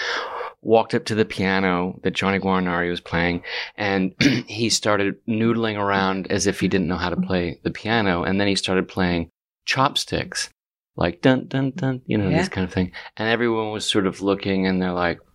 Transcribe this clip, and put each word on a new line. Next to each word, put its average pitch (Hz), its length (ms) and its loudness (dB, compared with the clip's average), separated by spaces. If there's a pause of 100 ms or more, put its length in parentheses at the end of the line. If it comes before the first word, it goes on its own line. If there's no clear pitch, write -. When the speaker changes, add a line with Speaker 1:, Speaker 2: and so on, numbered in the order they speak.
(600)
Speaker 1:
walked 113 340 4
up 117 120 -2
to 110 100 -2
the 110 80 4
piano 95 800 0
that 92 100 0
Johnny 98 240 0
Guarnari 90 520 0
was 87 100 -4
playing, 87 420 -2 (340)
and 98 400 0
<clears throat> 127 300 2
he 107 220 -4
started 101 480 0 (100)
noodling 113 520 0
around 95 520 0
as 92 160 0
if 95 140 0
he 95 80 2
didn't 92 200 2
know 90 100 0
how 87 120 -2
to 85 60 -2
play 90 480 -2
the - 60 0
piano, 101 520 0
and 95 180 0
then 101 80 2
he 98 60 2
started 92 320 0
playing 87 440 0 (340)
chopsticks, - 840 -2 (460)
like, - 280 0
dun, 131 260 2
dun, 135 260 -2
dun, 131 320 -4
you 110 120 2
know, 98 100 2
Speaker 2:
Yeah. - 100 4
Speaker 1:
this 92 100 0
kind 95 180 -2
of - 60 -10
thing. 92 200 0 (240)
And 110 120 -2
everyone 110 440 2
was 107 120 -6
sort 101 220 2
of 90 160 -2
looking, 98 460 2
and 92 120 2
they're 92 120 0
like, 87 260 0 (160)